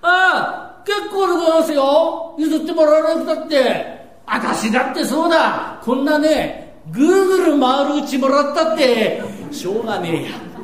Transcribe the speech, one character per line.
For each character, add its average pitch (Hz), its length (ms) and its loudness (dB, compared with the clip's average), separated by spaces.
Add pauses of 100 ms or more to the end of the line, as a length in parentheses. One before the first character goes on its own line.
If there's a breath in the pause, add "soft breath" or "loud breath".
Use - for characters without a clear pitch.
あ 349 800 0
あ、 - 40 -20
結 403 240 -4
構 381 180 0
で 349 60 2
ご 339 80 2
ざ 330 60 2
い 320 120 4
ま 320 40 4
す 320 100 -2
よ。 285 640 0
譲 311 200 0
っ - 40 2
て - 120 -6
も 330 120 4
ら 302 60 4
わ 311 240 4
な 330 60 -2
く - 40 -6
た 320 200 -4
っ - 20 -14
て。 - 560 -2 (220)
私 220 460 -4
だ 262 200 0
っ - 20 -8
て 320 100 -4
そ 285 240 0
う - 20 2
だ。 269 540 0
こ 240 120 0
ん 277 100 -2
な 302 120 2
ね、 302 560 0 (180)
ぐ 180 100 -4
る 370 240 4
ぐ 370 120 2 (180)
る 285 40 4
回 277 280 2 (120)
る - 40 -4
う - 40 -8
ち 269 100 -4
も 262 120 0
ら 285 220 2
っ - 40 -6
た 330 180 0
っ - 40 -2
て、 240 440 0 (300)
し 151 160 -10
ょ 185 60 -4
う 226 120 -4
が 208 140 -4
ね 165 280 -4
え - 40 -10
や。 - 220 -14 (100)